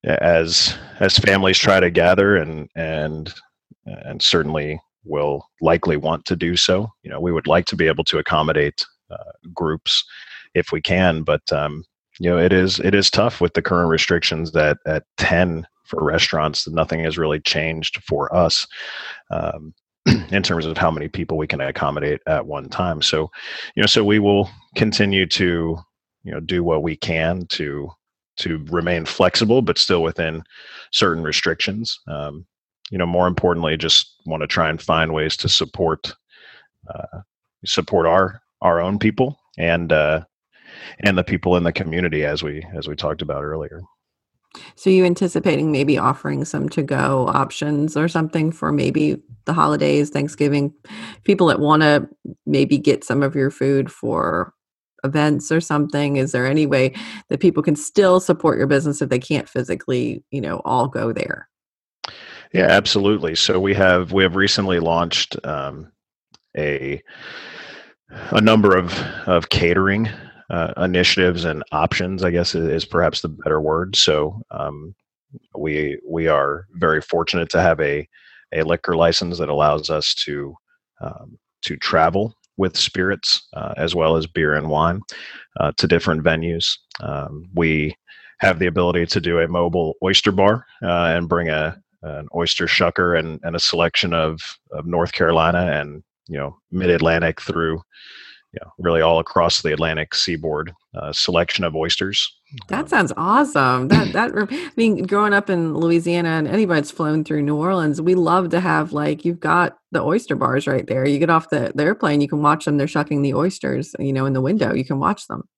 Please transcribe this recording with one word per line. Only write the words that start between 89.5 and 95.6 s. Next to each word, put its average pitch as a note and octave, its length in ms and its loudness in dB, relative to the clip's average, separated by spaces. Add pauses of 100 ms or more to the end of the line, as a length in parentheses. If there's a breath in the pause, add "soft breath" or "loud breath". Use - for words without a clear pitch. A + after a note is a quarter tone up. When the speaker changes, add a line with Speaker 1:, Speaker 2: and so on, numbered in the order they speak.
Speaker 1:
oyster F#2+ 300 2
bar, G2+ 320 2 (180)
uh, E2+ 320 2
and E2+ 140 -2
bring E2+ 180 0
a, D#2 340 -2 (220)
an D2+ 320 -12
oyster E2+ 320 -2
shucker F2 480 2
and, D#2+ 280 -2
and E2+ 120 -6
a E2+ 40 -4
selection E2+ 540 0
of, D#2+ 280 -2 (300)
of D2+ 140 -10
North E2+ 280 0
Carolina E2+ 580 2